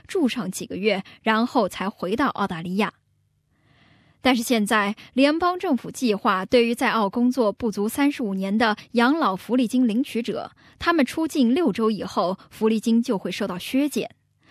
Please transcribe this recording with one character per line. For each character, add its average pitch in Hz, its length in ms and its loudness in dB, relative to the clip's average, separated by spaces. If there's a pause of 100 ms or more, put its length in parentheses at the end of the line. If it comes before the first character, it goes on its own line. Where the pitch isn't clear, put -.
住 330 220 0
上 220 200 -4
几 - 160 -8
个 202 120 -10
月， 196 260 0 (220)
然 220 200 2
后 233 240 0
才 190 220 -6
回 202 240 -6
到 262 140 0
澳 - 180 -2
大 170 160 -6
利 180 140 -6
亚。 202 160 -2 (1300)
但 254 120 4
是 226 40 0
现 226 240 0
在， 202 300 0 (200)
联 277 220 4
邦 359 220 0
政 349 180 0
府 165 140 -6
计 214 240 -2
划 196 320 0
对 240 180 4
于 233 120 -2
在 226 160 0
澳 202 180 0
工 240 180 0
作 240 240 2
不 220 200 -4
足 202 160 -2
三 285 240 0
十 285 100 -6
五 196 120 -4
年 190 220 -2
的 220 200 2 (160)
养 240 260 4
老 220 160 0
福 208 220 -4
利 262 100 2
金 254 220 2
领 214 120 0
取 233 220 -4
者， - 300 -8 (260)
他 - 140 0
们 311 120 4
出 320 220 -2
境 254 260 2
六 294 200 2
周 220 180 0
以 185 140 -4
后， 190 340 -2 (100)
福 - 200 0
利 220 100 2
金 226 240 2
就 220 160 -2
会 180 140 -6
受 196 160 -6
到 180 100 -6
削 277 300 -2
减。 202 200 -4 (420)